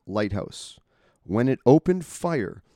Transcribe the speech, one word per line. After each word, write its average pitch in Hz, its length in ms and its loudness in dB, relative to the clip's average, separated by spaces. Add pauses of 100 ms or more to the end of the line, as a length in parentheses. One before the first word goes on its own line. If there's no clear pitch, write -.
Lighthouse 101 720 -6 (440)
when 113 240 0
it 131 200 0
opened 160 400 4
fire - 560 -6 (140)